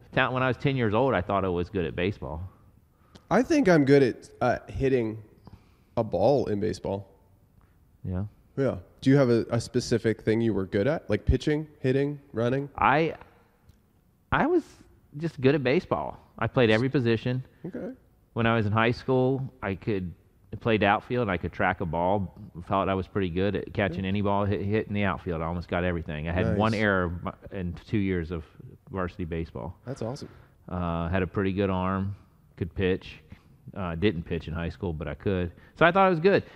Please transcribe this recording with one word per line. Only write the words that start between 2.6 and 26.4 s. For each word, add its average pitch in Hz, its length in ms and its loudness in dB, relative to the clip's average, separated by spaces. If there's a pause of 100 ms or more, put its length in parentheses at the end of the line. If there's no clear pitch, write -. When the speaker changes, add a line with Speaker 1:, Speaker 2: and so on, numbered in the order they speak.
Speaker 2:
I 185 100 4
think 277 300 2
I'm 147 160 6
good 139 160 8
at, - 260 -2 (140)
uh, 120 160 2 (120)
hitting 120 460 0 (800)
a 117 80 2
ball 107 440 2
in 104 120 -2
baseball. 98 480 -4 (960)
Speaker 1:
Yeah. 92 200 -4 (340)
Speaker 2:
Yeah. 117 180 0 (240)
Do - 80 -2
you 135 80 8
have 131 140 6
a, 117 200 2
a 117 120 0
specific 117 580 -2
thing 113 220 0
you 113 100 2
were 95 140 -2
good 101 200 0
at? 151 220 -4
Like 104 160 0
pitching, 151 420 0 (120)
hitting, 139 420 0 (140)
running? 127 420 0
Speaker 1:
I, 151 380 2 (1160)
I 160 160 4
was 339 160 2 (540)
just 156 240 -8
good 131 140 6
at 147 100 0
baseball. 123 540 -2 (200)
I 110 100 0
played 120 200 4
every 117 220 4
position. 123 520 0 (220)
Speaker 2:
Okay. 233 280 -8 (420)
Speaker 1:
When 117 120 0
I 113 100 4
was 104 100 2
in 101 60 -2
high 113 180 4
school, 131 520 0 (200)
I 98 120 -4
could, 92 380 -4 (400)
I 107 40 -10
played 110 260 0
outfield 107 400 2
and 101 80 -2
I 90 60 0
could 85 160 -4
track 92 280 0
a 98 60 -4
ball. 87 480 0 (320)
Felt 98 220 0
I 98 60 2
was 95 120 -2
pretty 95 240 -2
good 95 240 0
at - 180 -6
catching 95 320 -2
Speaker 2:
Yeah. 95 40 -4
Speaker 1:
any 101 120 -2
ball, 101 240 0
hit, 98 180 -2
hit 104 260 -2
in 104 60 -6
the 104 100 0
outfield. 85 380 -2
I - 40 -4
almost 85 220 -6
got 90 160 0
everything. 82 440 -4
I 85 40 -2
had 107 240 0